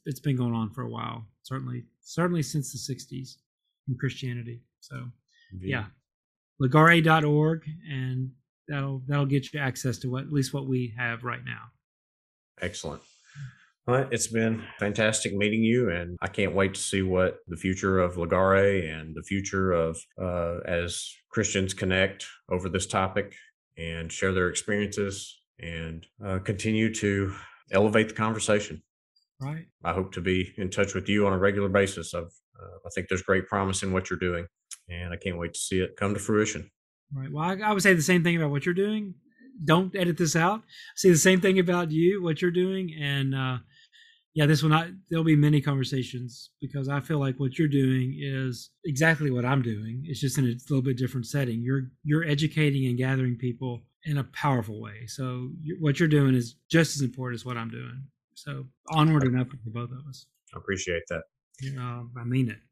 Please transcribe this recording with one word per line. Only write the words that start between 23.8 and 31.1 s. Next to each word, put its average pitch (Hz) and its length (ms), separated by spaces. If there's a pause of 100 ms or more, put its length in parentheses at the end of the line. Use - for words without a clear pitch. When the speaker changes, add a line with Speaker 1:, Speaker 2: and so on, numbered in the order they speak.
Speaker 2:
share 95 200
their 92 160
experiences 101 920 (200)
and, 82 460 (180)
uh, 95 160
continue 110 540
to 98 400 (380)
elevate 107 380
the - 40
conversation. 107 680 (580)
Speaker 1:
Right. 151 240 (180)
Speaker 2:
I 85 120
hope 95 180
to - 80
be 92 380
in 95 100
touch 101 260
with - 140
you 101 180